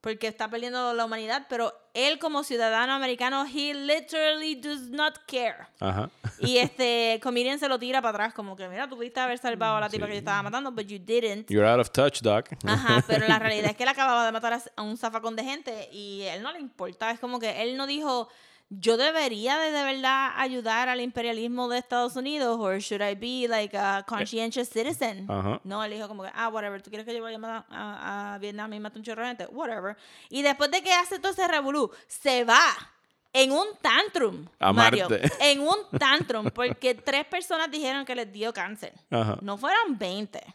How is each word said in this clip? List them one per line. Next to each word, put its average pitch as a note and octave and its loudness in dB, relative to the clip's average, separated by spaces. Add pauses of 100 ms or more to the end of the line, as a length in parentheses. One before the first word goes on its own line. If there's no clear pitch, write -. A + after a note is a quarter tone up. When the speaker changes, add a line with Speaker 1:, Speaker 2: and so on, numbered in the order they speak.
Speaker 1:
porque A3 -4
está A3 -6
perdiendo A#3+ -2
la A#3 0
humanidad, A3+ -4
pero A#3 -2 (200)
él C#4 2
como D4+ -2
ciudadano A#3 2
americano, C4 0
he C#4+ -4
literally D#4 0
does C4+ -8
not D4+ 0 (100)
care. B3 -4 (140)
Speaker 2:
Ajá. G2 -2 (280)
Speaker 1:
Y B3 2
este A#3 2
comedian B3 0
se C#4+ -2
lo C4 0
tira B3 0
para A#3+ 0
atrás, A3 -4
como G3 -10
que, F#3 -12
"Mira, G#3 -6
tú B3+ -14
pudiste A#3 -8
haber B3 -2
salvado A3+ 0
a - 0
la G#3 -2
tipa G#3 -4
Speaker 2:
Sí. G#3 -6
Speaker 1:
que G#3 -6
yo - -4
estaba G3+ 0
matando, B3 -4
but A3 -6
you G3+ -10
didn't." A3 0
Speaker 2:
You're G#2 8
out A#2+ 8
of A2+ 2
touch, C3+ 4
Doc. A2 4 (140)
Speaker 1:
Ajá, A3 4
pero A3 2
la A3 6
Speaker 2:
<laughs> - 2
Speaker 1:
realidad G#3+ 2
es G#3 -4
que A#3+ -2
él B3 2
acababa C4 4
de A3 0
matar A3+ 0
a, A#3+ -4 (140)
a G#3 -6
un G#3+ -4
zafacón A3+ -4
de A3 -4
gente C4 -8
y G3 -10
él F#3 -6
no C#4 -8
le F4 -12
importa. A3+ -6
Es A#3 -4
como B3 -6
que A3 -2
él B3 -2
no C#4 -2
dijo, C#4 -2 (400)
"Yo G#3 2
debería C4+ 2
de, D#4 0
de D4 0
verdad C4+ 2
ayudar B3 0
al B3 0
imperialismo A#3+ -2
de B3 0
Estados B3 0
Unidos, C4 0
or F#3+ 0
should G#3 -4
I G3+ 0
be, A#3+ -2
like, G#3+ 0
a G3 0
conscientious A3+ -4
citizen?" A3+ -2
Speaker 2:
Ajá. G2+ -2
Speaker 1:
No, G3 -6
él G#3+ -6
dijo G#3+ -8
como G3+ -12
que, F#3+ -10
"Ah, A3+ -2
whatever, G#3 -6
¿tú G3+ -20
quieres G#3+ -10
que A#3 -6
yo A3+ -6
vaya A3+ -10
a, A3+ -8
a, G3+ -8
a G3+ -12
Vietnam G#3 -8
y G#3 -10
mate G#3+ -12
un G#3+ -14
chorro A3+ -8
de A#3+ -4
gente? A3 -8
Whatever." G#3+ -6 (320)
Y C4+ -4
después C#4+ 2
de F4+ 0
que F#4 2
hace F4+ 2
todo F#4+ -2
ese F#4 0
revolú, C#4+ 0 (180)
se B3+ 2
va A#3 10 (720)
en C4 6
un E4+ 4 (160)
tantrum, A#3+ 2 (120)
Speaker 2:
A F#2+ 6
Speaker 1:
Mario, F3+ 4
Speaker 2:
Marte. A#2 4 (100)
<laughs> - - (120)
Speaker 1:
en C#4 2
un D#4+ 4 (220)
tantrum, C4+ 2
porque B3 0
tres C#4 -2
personas E4 -2
dijeron C#4 -4
que B3+ -6
les A3+ -6
dio G#3 -4
cáncer. G3 -8 (160)
Speaker 2:
Ajá. A2 2
Speaker 1:
No G2+ -6
fueron D#4+ 0
veinte G3 -6 (120)